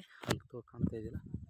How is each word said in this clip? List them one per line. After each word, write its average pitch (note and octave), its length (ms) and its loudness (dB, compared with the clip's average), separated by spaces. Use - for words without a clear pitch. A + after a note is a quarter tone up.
ಅಲ್ಲಿ - 140 4
ತೋ-, A#2+ 200 -8
ಕಾಣ್ತಾ A#2+ 280 4
ಇದೆಯಲ್ಲ, - 200 -4